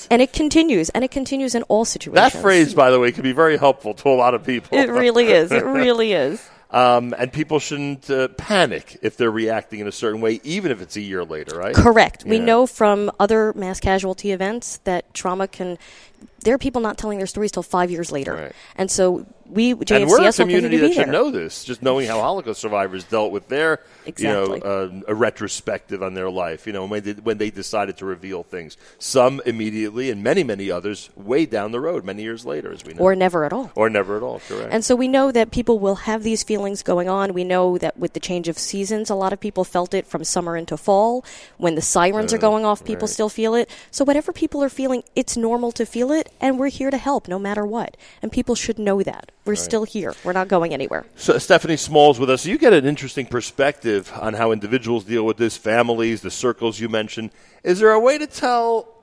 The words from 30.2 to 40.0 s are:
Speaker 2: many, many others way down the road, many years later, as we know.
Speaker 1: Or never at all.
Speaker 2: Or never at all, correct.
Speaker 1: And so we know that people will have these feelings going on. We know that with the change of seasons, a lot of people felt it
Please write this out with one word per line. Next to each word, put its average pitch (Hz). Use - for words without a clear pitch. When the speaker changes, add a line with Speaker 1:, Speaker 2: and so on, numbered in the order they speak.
Speaker 2:
many, 160
many 98
others 92
way 123
down 110
the 120
road, 156
many 101
years 113
later, 143
as 82
we -
know. 170
Speaker 1:
Or 190
never 180
at 147
all. 247
Speaker 2:
Or 110
never 101
at 110
all, 123
correct. 110
Speaker 1:
And 220
so 247
we 254
know 269
that 226
people 233
will 196
have 220
these 220
feelings 202
going 180
on. 196
We 180
know 180
that 165
with 170
the 165
change 175
of 165
seasons, 208
a 208
lot 190
of 196
people 190
felt 180
it 190